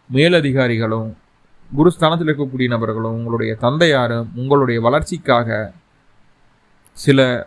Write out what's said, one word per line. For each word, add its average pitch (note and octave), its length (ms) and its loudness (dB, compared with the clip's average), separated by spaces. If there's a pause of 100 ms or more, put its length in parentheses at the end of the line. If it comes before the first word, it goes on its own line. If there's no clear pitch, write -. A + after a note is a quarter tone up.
மேலதிகாரிகளும் B2+ 1000 0 (640)
குருஸ்தானத்தில் D#3+ 580 2
இருக்கக்கூடிய C3 380 -2
நபர்களும் A2+ 480 -2
உங்களுடைய A2+ 400 -4
தந்தையாரும் B2 800 0
உங்களுடைய B2+ 460 0
வளர்ச்சிக்காக B2 680 0 (1500)
சில C3+ 220 4 (280)